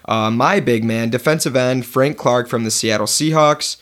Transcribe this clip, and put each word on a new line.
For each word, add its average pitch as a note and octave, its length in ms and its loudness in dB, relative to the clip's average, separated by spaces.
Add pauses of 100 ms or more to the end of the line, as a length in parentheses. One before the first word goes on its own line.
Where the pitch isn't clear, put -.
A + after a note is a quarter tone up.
uh, A2 260 0
my D3 260 2
big B2 240 0
man, A2+ 280 -2
defensive D3+ 440 0
end B2+ 320 0
Frank C#3 320 0
Clark B2 300 0
from A#2 160 -4
the A2 80 -4
Seattle G#2 340 0
Seahawks. D3+ 760 0